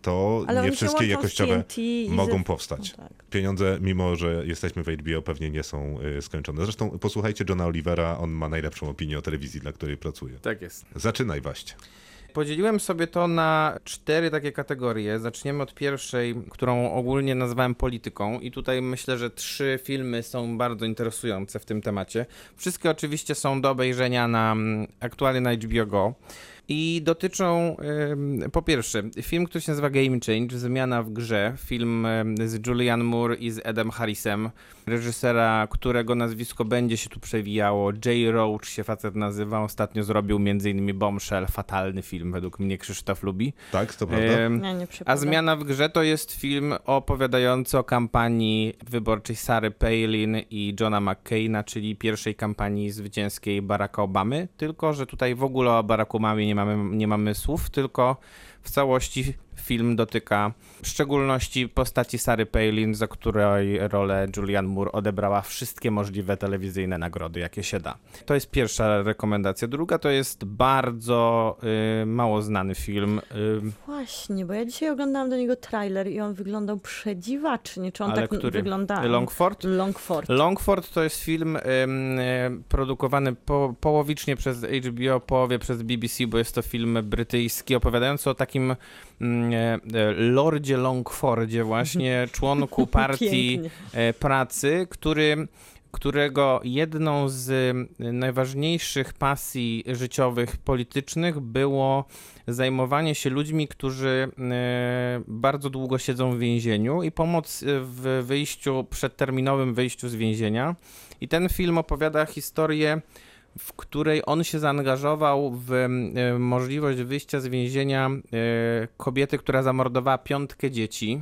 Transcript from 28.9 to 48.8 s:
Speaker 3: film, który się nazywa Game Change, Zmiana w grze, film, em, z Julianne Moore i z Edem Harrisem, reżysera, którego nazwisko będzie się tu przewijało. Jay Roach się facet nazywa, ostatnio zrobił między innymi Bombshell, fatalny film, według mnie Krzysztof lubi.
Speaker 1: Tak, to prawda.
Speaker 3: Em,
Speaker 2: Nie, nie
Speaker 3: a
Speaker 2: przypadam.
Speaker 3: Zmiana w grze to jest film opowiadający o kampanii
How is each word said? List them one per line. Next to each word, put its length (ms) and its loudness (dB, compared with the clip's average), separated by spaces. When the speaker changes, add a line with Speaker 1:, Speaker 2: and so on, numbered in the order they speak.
Speaker 3:
film, 240 0
który 160 -6
się 100 -4
nazywa 180 2
Game 360 4
Change, 320 0
Zmiana 460 0
w 60 -6
grze, 480 0
film, 480 -2
em, 300 0
z 200 -4
Julianne 360 2
Moore 320 2
i 160 -6
z 120 -8
Edem 280 -2
Harrisem, 580 -2
reżysera, 840 2
którego 440 0
nazwisko 500 -2
będzie 320 2
się 120 -6
tu 100 -14
przewijało. 720 0
Jay 260 4
Roach 340 2
się 180 -8
facet 320 -4
nazywa, 460 -2
ostatnio 420 -2
zrobił 360 2
między 300 2
innymi 240 0
Bombshell, 540 -2
fatalny 540 -4
film, 300 -6
według 280 -6
mnie 180 -2
Krzysztof 460 -6
lubi. 300 -2
Speaker 1:
Tak, 240 0
to 120 -2
prawda. 200 2
Speaker 3:
Em, 340 4
Speaker 2:
Nie, 120 -4
nie 100 -4
Speaker 3:
a 40 -8
Speaker 2:
przypadam. 320 -2
Speaker 3:
Zmiana 360 4
w 80 -4
grze 260 2
to 140 4
jest 280 2
film 420 -2
opowiadający 920 2
o 60 4
kampanii 880 2